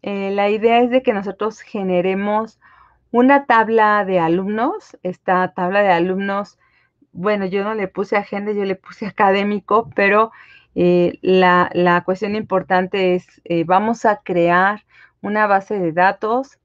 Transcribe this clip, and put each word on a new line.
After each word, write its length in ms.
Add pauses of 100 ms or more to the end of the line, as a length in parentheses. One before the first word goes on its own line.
Eh, 300
la 180
idea 300
es 100
de 120
que 100
nosotros 480
generemos 960 (540)
una 340
tabla 580
de 140
alumnos. 840
Esta 500
tabla 280
de 80
alumnos, 680 (540)
bueno, 340
yo 160
no 120
le 120
puse 300
agenda, 340
yo 140
le 100
puse 320
académico, 880
pero, 380 (420)
eh, 480
la, 500
la 300
cuestión 320
importante 800
es, 300
eh, 200
vamos 400
a 120
crear 680 (360)
una 260
base 320
de 140
datos. 720